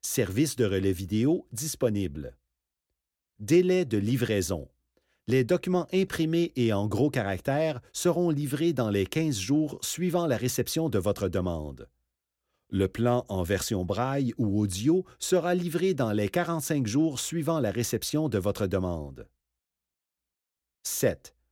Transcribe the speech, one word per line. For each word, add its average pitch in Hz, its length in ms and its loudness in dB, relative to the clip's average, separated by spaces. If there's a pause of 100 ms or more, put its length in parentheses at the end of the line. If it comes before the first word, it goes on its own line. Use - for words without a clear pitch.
Service 117 540 0
de 120 80 2
relais 95 300 2
vidéo 107 580 0
disponible. 104 840 -4 (1000)
Délai 180 440 4
de 113 140 0
livraison. 101 720 0 (580)
Les 131 160 4
documents 175 480 0
imprimés 170 640 0
et 117 160 2
en 101 160 0
gros 107 220 2
caractères 135 720 -2 (100)
seront 175 380 2
livrés 147 420 0
dans 127 180 0
les 101 160 4
quinze 156 320 0
jours 143 440 0
suivant 175 440 0
la 131 120 2
réception 127 500 -2
de 107 120 2
votre 98 280 0
demande. 82 600 -4 (800)
Le 95 180 2
plan 120 400 0
en 95 160 -2
version 92 400 -2
braille 120 540 -2
ou 104 240 0
audio 110 420 0 (140)
sera 180 360 2
livré 175 400 0
dans 123 200 0
les 104 160 2
quarante-cinq 165 580 0
jours 139 320 2
suivant 160 400 -2
la 110 120 0
réception 120 580 -2
de 104 80 0
votre 101 300 0
demande. 82 600 -4 (1600)
Sept. - 520 -2 (160)